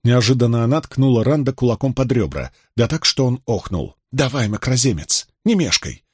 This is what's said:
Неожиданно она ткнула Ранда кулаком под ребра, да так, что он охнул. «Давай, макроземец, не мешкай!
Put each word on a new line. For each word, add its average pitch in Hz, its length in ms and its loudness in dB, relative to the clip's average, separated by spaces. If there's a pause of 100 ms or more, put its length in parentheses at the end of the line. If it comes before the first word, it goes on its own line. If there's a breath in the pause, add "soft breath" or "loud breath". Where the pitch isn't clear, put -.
Неожиданно 120 600 2
она 143 160 2
ткнула 127 440 0
Ранда 135 280 0
кулаком 123 420 0
под 131 180 -2
ребра, 69 400 -2 (240 soft breath)
да 117 120 2
так, 156 160 -6
что - 220 2
он 127 200 -2
охнул. 92 500 -4 (160)
«Давай, 127 360 0
макроземец, 120 800 -2 (160)
не 208 100 2
мешкай! 165 600 -2